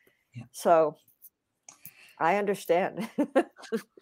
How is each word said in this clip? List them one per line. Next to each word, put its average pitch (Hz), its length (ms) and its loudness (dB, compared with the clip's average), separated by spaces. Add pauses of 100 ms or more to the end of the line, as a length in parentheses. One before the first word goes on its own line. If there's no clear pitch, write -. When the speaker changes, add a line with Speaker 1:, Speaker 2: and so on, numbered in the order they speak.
(360)
Speaker 1:
Yeah. 120 160 -16
Speaker 2:
So 160 460 2 (1200)
I 165 160 2
understand. 196 800 -2
<laughs> 285 80 0 (760)